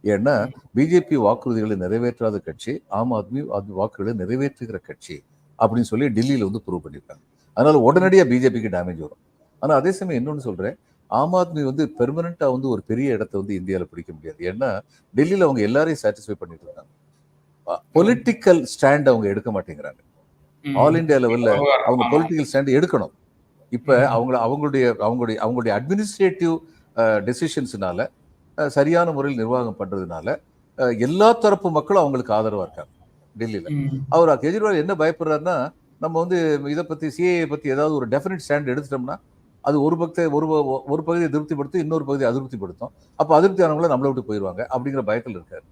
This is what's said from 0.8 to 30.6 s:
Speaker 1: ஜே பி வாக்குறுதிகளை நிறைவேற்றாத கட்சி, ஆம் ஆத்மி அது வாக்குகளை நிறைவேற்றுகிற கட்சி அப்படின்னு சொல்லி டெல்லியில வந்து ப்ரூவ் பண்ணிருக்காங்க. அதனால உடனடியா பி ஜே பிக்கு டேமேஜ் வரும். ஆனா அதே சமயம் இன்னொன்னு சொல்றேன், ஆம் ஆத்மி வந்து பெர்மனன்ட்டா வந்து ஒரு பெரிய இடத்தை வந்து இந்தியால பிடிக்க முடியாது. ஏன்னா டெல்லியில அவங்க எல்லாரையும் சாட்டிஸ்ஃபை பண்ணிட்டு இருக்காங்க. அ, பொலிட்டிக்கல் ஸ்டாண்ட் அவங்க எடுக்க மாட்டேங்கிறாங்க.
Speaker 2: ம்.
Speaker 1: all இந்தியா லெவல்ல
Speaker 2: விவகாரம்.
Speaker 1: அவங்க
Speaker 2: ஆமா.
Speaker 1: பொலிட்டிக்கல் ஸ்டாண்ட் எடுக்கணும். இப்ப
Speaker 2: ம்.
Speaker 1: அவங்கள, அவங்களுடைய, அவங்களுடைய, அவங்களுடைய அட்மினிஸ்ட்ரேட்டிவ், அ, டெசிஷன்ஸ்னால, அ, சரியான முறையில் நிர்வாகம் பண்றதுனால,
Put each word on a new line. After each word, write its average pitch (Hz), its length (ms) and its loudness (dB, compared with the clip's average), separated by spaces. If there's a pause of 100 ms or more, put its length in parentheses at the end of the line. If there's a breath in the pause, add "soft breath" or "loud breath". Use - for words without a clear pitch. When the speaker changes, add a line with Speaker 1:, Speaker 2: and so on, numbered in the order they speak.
Speaker 1:
ஜே 170 140 4
பி 156 160 -2
வாக்குறுதிகளை 110 600 0
நிறைவேற்றாத 110 640 -2
கட்சி, - 480 -10
ஆம் 117 260 -2
ஆத்மி 110 340 -6
அது 101 260 -8
வாக்குகளை 101 520 -4
நிறைவேற்றுகிற 117 560 -6
கட்சி 76 420 -18 (340)
அப்படின்னு 113 240 2
சொல்லி 113 240 -2
டெல்லியில 120 380 0
வந்து 101 240 -4
ப்ரூவ் 92 180 -6
பண்ணிருக்காங்க. - 360 -20 (320)
அதனால 139 380 6
உடனடியா 185 360 6
பி 123 120 2
ஜே 131 100 4
பிக்கு 110 220 -4
டேமேஜ் 87 260 -6
வரும். 78 200 -14 (420)
ஆனா 147 160 0
அதே 147 160 2
சமயம் 175 340 -4
இன்னொன்னு 147 160 -8
சொல்றேன், 95 360 -8 (300)
ஆம் 143 260 0
ஆத்மி 175 300 0
வந்து 139 360 -2
பெர்மனன்ட்டா 151 520 -2
வந்து 135 180 -4
ஒரு 107 180 -2
பெரிய 127 240 -2
இடத்தை 104 300 -4
வந்து 101 140 -6
இந்தியால 92 280 -4
பிடிக்க 85 300 -14
முடியாது. 78 260 -16
ஏன்னா 98 400 -4 (360 soft breath)
டெல்லியில 175 260 2
அவங்க 135 200 2
எல்லாரையும் 143 420 2
சாட்டிஸ்ஃபை 107 280 -2
பண்ணிட்டு 85 340 -12
இருக்காங்க. - 240 -20 (800)
அ, 85 140 -6 (120)
பொலிட்டிக்கல் 208 680 4
ஸ்டாண்ட் 139 460 2
அவங்க 113 200 4
எடுக்க 101 240 -2
மாட்டேங்கிறாங்க. 78 480 -8 (640)
Speaker 2:
ம். 139 120 -6
Speaker 1:
all 147 200 6
இந்தியா 156 220 4
லெவல்ல 120 200 2
Speaker 2:
விவகாரம். 127 480 4
Speaker 1:
அவங்க 123 200 2
Speaker 2:
ஆமா. 120 60 0
Speaker 1:
பொலிட்டிக்கல் 160 420 2
ஸ்டாண்ட் 139 140 2
எடுக்கணும். 135 440 2 (580)
இப்ப 123 280 2
Speaker 2:
ம். 127 160 4
Speaker 1:
அவங்கள, 123 220 0
அவங்களுடைய, 131 640 0
அவங்களுடைய, 113 380 -2
அவங்களுடைய 113 340 -2
அட்மினிஸ்ட்ரேட்டிவ், 175 880 0 (400 soft breath)
அ, 110 240 2
டெசிஷன்ஸ்னால, 117 880 -4 (500)
அ, 147 100 -2
சரியான 165 420 2
முறையில் 139 280 -4
நிர்வாகம் 117 400 -2
பண்றதுனால, 92 640 -6 (380)